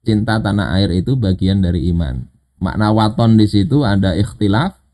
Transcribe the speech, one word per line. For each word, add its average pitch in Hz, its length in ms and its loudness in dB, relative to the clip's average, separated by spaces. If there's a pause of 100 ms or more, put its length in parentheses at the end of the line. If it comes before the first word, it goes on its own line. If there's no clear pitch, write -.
Cinta 110 400 0
tanah 98 320 -2
air 95 160 0
itu 92 240 -2
bagian 95 480 0
dari 87 240 -2
iman. 73 460 -4 (300)
Makna 107 320 0
waton 110 400 2
di 107 80 6
situ 104 400 0
ada 98 320 0
ikhtilaf. 110 640 -2 (140)